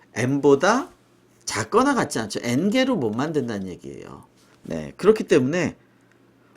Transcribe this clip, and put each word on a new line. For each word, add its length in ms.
N보다 800
작거나 500
같지 240
않죠. 240
N개로 520
못 160
만든다는 560
얘기예요. 600
네, 340
그렇기 280
때문에, 520